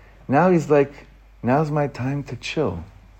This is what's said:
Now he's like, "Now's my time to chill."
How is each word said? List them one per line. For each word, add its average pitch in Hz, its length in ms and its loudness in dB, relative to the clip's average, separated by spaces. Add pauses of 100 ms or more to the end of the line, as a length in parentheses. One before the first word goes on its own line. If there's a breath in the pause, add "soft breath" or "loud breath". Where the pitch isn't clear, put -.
(280 soft breath)
Now 156 220 4
he's 151 200 2
like, 143 220 4 (500)
"Now's 147 300 0
my 147 160 0
time 135 360 -6
to 123 120 -12
chill." 95 480 -4 (360)